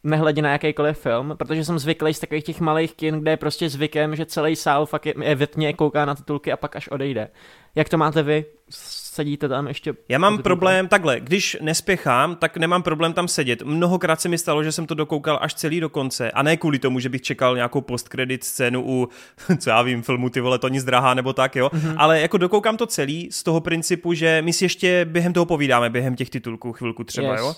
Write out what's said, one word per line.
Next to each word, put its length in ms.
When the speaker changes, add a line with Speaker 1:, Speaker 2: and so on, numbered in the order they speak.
Speaker 1:
nehledě 380
na 100
jakýkoliv 460
film, 400
protože 260
jsem 140
zvyklý 360
z 60
takových 240
těch 160
malých 340
kin, 260
kde 100
je 60
prostě 320
zvykem, 480
že 100
celý 300
sál 300
fakt 200
je, 160
je 120
ve 120
tmě, 260
kouká 320
na 100
titulky 380
a 40
pak 200
až 120
odejde. 400
Jak 140
to 100
máte 240
vy? 220
Sedíte 760
tam 200
ještě 260
Speaker 2:
Já 100
Speaker 1:
po 20
Speaker 2:
mám 120
Speaker 1:
titulkách? 120
Speaker 2:
problém 440
takhle, 320
když 400
nespěchám, 760
tak 200
nemám 260
problém 300
tam 160
sedět. 340
Mnohokrát 580
se 80
mi 100
stalo, 260
že 80
jsem 140
to 80
dokoukal 480
až 120
celý 260
do 80
konce 420
a 120
ne 140
kvůli 220
tomu, 220
že 80
bych 140
čekal 320
nějakou 260
postcredit 640
scénu 420
u, 220
<laughs> 240
co 120
já 120
vím, 200
filmu 280
Ty 100
vole, 180
to 100
nic 160
drahá 300
nebo 180
tak, 240
jo. 160
Speaker 1:
Mhm. 260
Speaker 2:
Ale 220
jako 180
dokoukám 380
to 100
celý 460
z 100
toho 180
principu, 540
že 280
my 100
si 120
ještě 400
během 280
toho 140
povídáme, 440
během 260
těch 140
titulků 420
chvilku 320
třeba, 280
Speaker 1:
Yes. 80
Speaker 2:
jo. 180